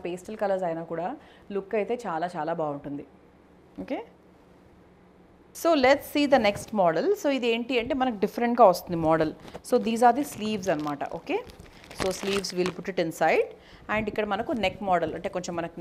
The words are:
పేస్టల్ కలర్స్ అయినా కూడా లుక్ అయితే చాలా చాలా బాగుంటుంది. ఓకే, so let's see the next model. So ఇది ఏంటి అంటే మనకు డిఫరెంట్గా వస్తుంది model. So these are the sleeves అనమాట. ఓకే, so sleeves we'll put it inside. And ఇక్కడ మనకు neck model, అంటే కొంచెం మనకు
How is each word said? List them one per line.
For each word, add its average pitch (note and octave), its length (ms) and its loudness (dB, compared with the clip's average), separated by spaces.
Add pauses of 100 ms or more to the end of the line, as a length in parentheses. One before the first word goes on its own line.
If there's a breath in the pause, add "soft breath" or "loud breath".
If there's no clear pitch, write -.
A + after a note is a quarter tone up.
పేస్టల్ F3+ 380 -10
కలర్స్ F#3+ 260 0
అయినా E3 240 -4
కూడా E3+ 160 -4 (480 loud breath)
లుక్ G3 240 -6
అయితే A#3+ 140 -2 (100)
చాలా E3+ 320 -4
చాలా D#3+ 240 -4
బాగుంటుంది. C#3+ 460 -6 (800)
ఓకే, C4 140 -6 (1600)
so E4+ 100 2 (140)
let's C#4+ 280 6
see D4 200 2
the B3 140 6
next - 220 -2 (120)
model. F3+ 260 4 (140)
So D4+ 160 0
ఇది A#3 180 0
ఏంటి A#3+ 260 -2
అంటే C4+ 200 -2
మనకు A#3+ 240 -2
డిఫరెంట్గా A#3 480 6
వస్తుంది F3 340 -4
model. D#3+ 260 4 (380 loud breath)
So B3 160 4
these A3+ 220 0
are A#3 100 6
the C#4+ 160 -2
sleeves G#3 400 -4
అనమాట. D3+ 280 -4 (160)
ఓకే, F#4+ 200 -4 (600 loud breath)
so F#3+ 200 0
sleeves G3 380 -2
we'll F3 200 0
put F3+ 140 -10
it F3+ 140 -2
inside. E3+ 420 2 (460 loud breath)
And A3 180 -2
ఇక్కడ G#3+ 220 -2
మనకు A#3+ 180 -4 (140)
neck F#3 120 -4 (120)
model, E3 280 2
అంటే F#3 180 -6
కొంచెం F3 240 -6
మనకు E3 200 -8